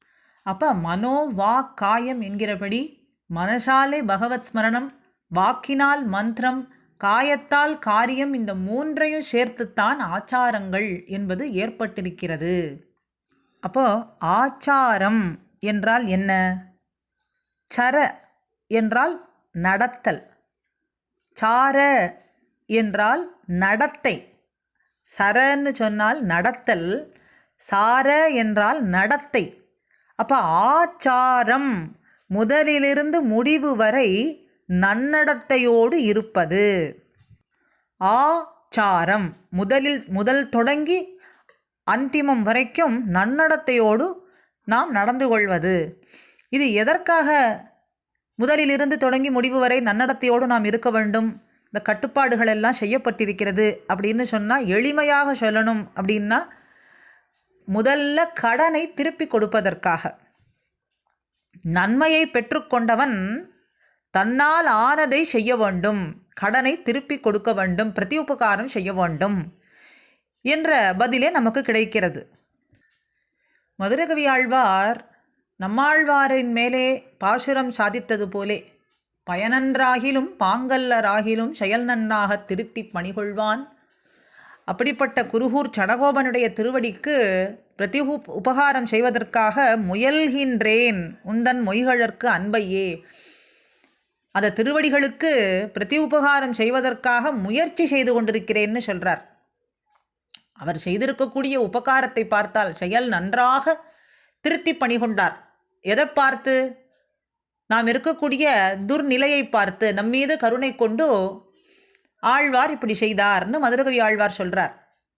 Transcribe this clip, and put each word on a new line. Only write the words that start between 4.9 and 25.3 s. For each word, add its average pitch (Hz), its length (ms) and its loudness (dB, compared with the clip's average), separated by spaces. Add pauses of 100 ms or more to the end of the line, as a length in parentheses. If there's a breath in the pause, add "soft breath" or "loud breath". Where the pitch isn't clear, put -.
வாக்கினால் 269 760 0
மந்திரம், 233 680 -4 (300 soft breath)
காயத்தால் 285 760 0
காரியம், 254 560 -2
இந்த 214 200 -4
மூன்றையும் 294 680 -4 (100)
சேர்த்துத்தான் 240 680 -2
ஆச்சாரங்கள் 202 1040 -4
என்பது 196 400 -6
ஏற்பட்டிருக்கிறது. 180 1300 -6 (840)
அப்போ 226 460 0 (140)
ஆச்சாரம் 220 1160 0 (220)
என்றால் 214 460 0
என்ன? 185 520 0 (1160)
சர 254 340 2 (560)
என்றால் 233 640 0 (240)
நடத்தல், 190 720 -2 (1080)
சார 254 460 2 (880)
என்றால் 220 720 -2 (100)
நடத்தை. 196 920 -2 (800)
சரன்னு 269 500 2